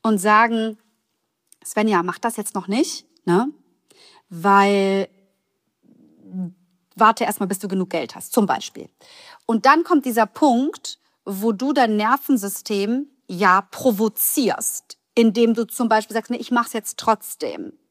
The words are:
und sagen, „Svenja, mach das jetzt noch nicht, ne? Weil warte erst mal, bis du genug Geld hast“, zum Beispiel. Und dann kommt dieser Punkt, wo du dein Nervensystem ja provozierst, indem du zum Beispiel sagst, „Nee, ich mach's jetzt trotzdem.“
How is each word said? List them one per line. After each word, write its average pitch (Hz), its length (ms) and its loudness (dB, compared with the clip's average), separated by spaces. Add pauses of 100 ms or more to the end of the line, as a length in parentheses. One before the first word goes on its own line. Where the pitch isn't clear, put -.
und 220 160 2
sagen, 220 580 2 (880)
„Svenja, 208 380 0
mach 175 160 -6
das 233 180 -4
jetzt - 180 -10
noch 185 140 -6
nicht, 240 380 -2 (180)
ne? 202 260 2 (800)
Weil 196 800 2 (1900)
warte 220 280 4
erst - 160 -6
mal, 196 60 -2
bis 190 120 -6
du 208 100 -10
genug 185 220 -4
Geld 151 240 -6
hast“, - 180 -16
zum 208 140 2
Beispiel. - 420 -6 (580)
Und 226 200 0
dann 311 180 6
kommt 311 200 2
dieser 226 220 2
Punkt, 262 720 0 (260)
wo 202 280 -2
du 254 200 -4
dein 240 240 2
Nervensystem 220 1080 -2 (220)
ja 185 340 2
provozierst, - 1400 -2 (160)
indem 226 400 4
du 226 120 -2
zum 240 220 -4
Beispiel 214 260 0
sagst, 277 160 -4
„Nee, 240 80 -4
ich - 120 -14
mach's 240 220 0
jetzt - 260 -10
trotzdem.“ - 720 -4 (180)